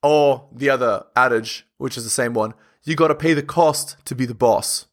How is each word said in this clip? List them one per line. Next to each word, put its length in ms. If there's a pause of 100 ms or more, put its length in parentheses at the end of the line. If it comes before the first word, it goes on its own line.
Or 500
the 160
other 460
adage, 500 (120)
which 200
is 60
the 80
same 240
one, 180 (300)
"You 120
gotta 200
pay 180
the 80
cost 640
to 80
be 140
the 80
boss." 580